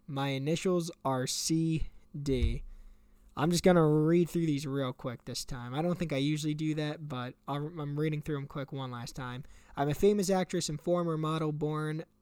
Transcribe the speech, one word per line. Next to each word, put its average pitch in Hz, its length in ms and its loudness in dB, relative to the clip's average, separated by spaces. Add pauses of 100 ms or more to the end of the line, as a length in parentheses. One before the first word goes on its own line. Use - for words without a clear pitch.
"My 139 220 -2
initials 165 640 0 (120)
are 131 220 0
C 160 640 0 (320)
D." 123 420 2 (720)
I'm 151 140 2
just 175 140 2
gonna 175 240 8
read 156 420 6
through 170 160 0
these 147 220 0
real 135 260 -2
quick 120 320 -10
this - 200 -8
time. 123 280 -8
I 147 80 -2
don't 175 160 0
think 160 160 -2
I 135 40 0
usually 151 360 0
do 156 220 -2
that, 151 320 -4
but 127 260 -6 (140)
I'll, 143 320 -4
I'm 147 180 -4
reading 151 240 0
through 147 160 -4
'em 139 80 -6
quick 139 260 -8
one 135 200 -6
last 120 240 -10
time. 127 280 -8 (320)
I'm 139 140 2
a 147 60 0
famous 202 340 4
actress 185 400 0
and 151 100 -6
former 175 380 0
model 156 340 0
born 151 520 -4 (180)